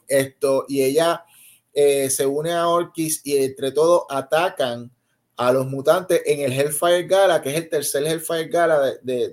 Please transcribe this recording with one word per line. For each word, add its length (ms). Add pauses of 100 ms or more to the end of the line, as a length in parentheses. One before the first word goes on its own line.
Esto, 600
y 160
ella, 420 (480)
eh, 360
se 160
une 280
a 140
Orkis 580
y 120
entre 340
todos 380
atacan 840 (460)
a 140
los 160
mutantes 580
en 160
el 120
Hellfire 540
Gala, 340
que 80
es 60
el 140
tercer 360
Hellfire 420
Gala 320
de, 220
de, 320